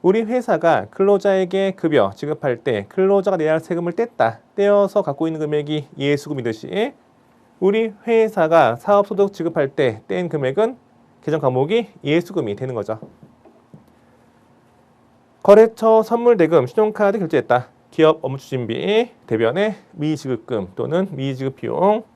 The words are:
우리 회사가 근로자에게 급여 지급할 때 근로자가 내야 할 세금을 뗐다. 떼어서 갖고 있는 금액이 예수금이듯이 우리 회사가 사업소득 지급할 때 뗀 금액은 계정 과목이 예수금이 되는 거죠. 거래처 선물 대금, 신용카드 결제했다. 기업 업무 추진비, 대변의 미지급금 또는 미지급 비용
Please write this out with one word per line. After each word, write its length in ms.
우리 200
회사가 680
근로자에게 840
급여 400
지급할 480
때 240
근로자가 480
내야 160
할 80
세금을 320
뗐다. 460
떼어서 460
갖고 260
있는 100
금액이 580
예수금이듯이 960
우리 340
회사가 680
사업소득 580
지급할 360
때 400
뗀 200
금액은 480
계정 180
과목이 500
예수금이 540
되는 180
거죠. 240
거래처 580
선물 340
대금, 300
신용카드 540
결제했다. 480
기업 320
업무 140
추진비, 720
대변의 480
미지급금 840
또는 380
미지급 420
비용 480